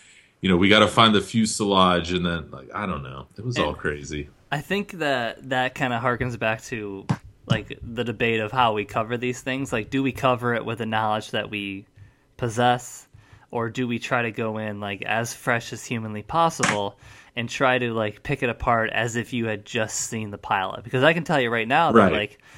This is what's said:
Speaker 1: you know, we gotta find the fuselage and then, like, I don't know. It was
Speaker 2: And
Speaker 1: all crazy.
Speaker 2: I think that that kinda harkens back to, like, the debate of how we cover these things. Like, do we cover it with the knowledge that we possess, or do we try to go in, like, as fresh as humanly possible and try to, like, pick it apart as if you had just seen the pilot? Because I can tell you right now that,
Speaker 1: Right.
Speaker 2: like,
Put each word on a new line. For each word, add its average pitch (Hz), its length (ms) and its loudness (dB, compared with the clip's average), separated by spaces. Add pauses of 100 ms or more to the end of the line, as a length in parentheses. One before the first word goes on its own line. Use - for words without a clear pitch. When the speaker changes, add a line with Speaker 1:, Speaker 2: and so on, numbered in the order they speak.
(400)
Speaker 1:
you 95 80 0
know, 92 80 6
we 95 120 6
gotta 107 180 8
find 110 260 6
the 101 80 6
fuselage 95 920 2
and 87 120 0
then, 82 280 -2
like, 67 200 -16
I 101 140 -6
don't 78 160 -6
know. 67 240 -14 (100)
It 104 80 -14
was 123 120 -4
Speaker 2:
And 82 100 2
Speaker 1:
all 76 80 -4
crazy. 73 540 -6 (240)
Speaker 2:
I 143 80 -4
think 202 320 -4
that 135 560 -4
that 127 260 0
kinda 123 240 -2
harkens 120 400 -2
back 110 280 -2
to, 101 400 -8 (400)
like, - 360 -2
the 117 220 -6
debate 113 340 0
of 107 140 -2
how 123 220 4
we 107 100 -2
cover 117 320 -4
these 123 240 -4
things. 131 320 -4
Like, 110 180 -4
do 135 100 0
we 135 120 0
cover 123 420 0
it 110 100 -4
with 113 140 -6
the 113 80 -6
knowledge 110 460 -2
that 107 180 -4
we 101 360 -8 (500)
possess, 123 720 0 (420)
or 117 180 -2
do 120 200 -2
we 117 100 -2
try 120 240 0
to 113 80 -2
go 110 280 -4
in, 107 200 -6
like, 101 240 -6
as 113 320 -2
fresh - 380 -2
as 117 120 -12
humanly 110 380 -6
possible 113 760 0 (380)
and 117 120 -4
try 127 300 4
to, 120 140 0
like, 107 300 -2
pick 143 220 -4
it 147 40 2
apart 117 420 2
as 113 260 -2
if 113 160 -4
you 113 140 -2
had 107 180 -4
just 110 320 -4
seen 110 340 -6
the 101 80 -10
pilot? 98 460 -2
Because 127 180 0
I 156 120 6
can 165 100 -4
tell 147 160 2
you 120 100 2
right 113 160 0
now 151 260 4
that, 113 60 10
Speaker 1:
Right. 95 140 8
Speaker 2:
like, 107 260 -2 (200)